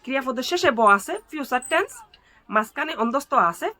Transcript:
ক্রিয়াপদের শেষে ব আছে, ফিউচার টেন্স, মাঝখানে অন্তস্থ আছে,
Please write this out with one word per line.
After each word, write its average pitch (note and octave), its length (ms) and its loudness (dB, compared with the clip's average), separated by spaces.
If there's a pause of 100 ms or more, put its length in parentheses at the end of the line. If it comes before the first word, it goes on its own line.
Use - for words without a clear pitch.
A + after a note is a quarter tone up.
ক্রিয়াপদের B3+ 400 -4
শেষে F4 280 0
ব A#3 100 -2 (160)
আছে, D#4 160 -6 (160)
ফিউচার B3+ 400 -4
টেন্স, E4+ 220 0 (580)
মাঝখানে A3+ 460 -2
অন্তস্থ A#3 380 -2
আছে, F3+ 340 2 (120)